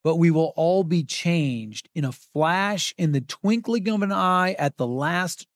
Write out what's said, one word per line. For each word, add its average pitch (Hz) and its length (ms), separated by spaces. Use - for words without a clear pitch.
but 160 120
we 170 160
will 160 240
all 180 300
be 165 180
changed 127 880
in 147 120
a 131 80
flash, 185 840
in 165 140
the 143 80
twinkling 226 720
of 214 120
an 196 120
eye, 185 440
at 143 200
the 127 100
last 165 680